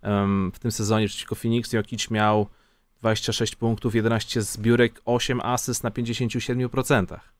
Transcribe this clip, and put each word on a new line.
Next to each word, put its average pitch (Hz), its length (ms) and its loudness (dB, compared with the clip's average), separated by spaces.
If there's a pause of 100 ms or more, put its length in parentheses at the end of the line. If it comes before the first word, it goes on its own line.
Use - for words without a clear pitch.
em, 98 520 0
w - 40 -20
tym 120 120 -2
sezonie 107 380 0
przeciwko - 260 -8
Phoenix 117 380 -2
Jokic 110 380 -4
miał 107 360 2 (540)
dwadzieścia 110 320 0
sześć - 240 -2
punktów, 113 380 -2
jedenaście 113 480 2
zbiórek, 117 640 2
osiem 123 360 0
asyst 123 440 -2
na 117 60 0
pięćdziesięciu 117 500 -2
siedmiu 127 280 -2
procentach. 123 720 0